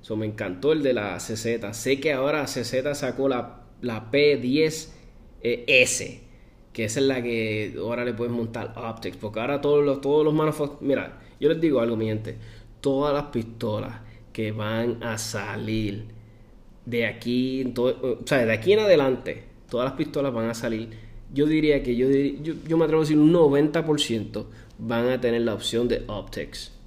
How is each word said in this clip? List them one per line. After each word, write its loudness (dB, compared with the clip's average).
So, -6
me -2
encantó -2
el 2
de 4
la -2
C -8
Z. -4
Sé 0
que 0
ahora 0
C -4
Z -2
sacó -2
la, -2
la -6
P 4
diez, 0
eh, -2
S, 2
que -2
esa -2
es 4
la 0
que -2
ahora -4
le -2
puedes -4
montar -6
optics, -10
porque -8
ahora -2
todos 4
los, 0
todos 4
los 4
manufact-, 0
mira, -2
yo 4
les 2
digo 2
algo, 0
mi -2
gente, -4
todas 0
las -2
pistolas -6
que -4
van -2
a -4
salir -4
de -2
aquí, -2
en -4
todo, 0
o -10
sea, 2
de 2
aquí 2
en 4
adelante, 2
todas 0
las -4
pistolas -2
van -2
a -4
salir, -4
yo 2
diría 4
que, 0
yo 4
diri-, 2
yo, -4
yo 2
me 6
atrevo 4
a 4
decir 4
un 8
noventa 6
por 2
ciento -4
van 0
a 2
tener 2
la 0
opción 0
de 0
optics. -8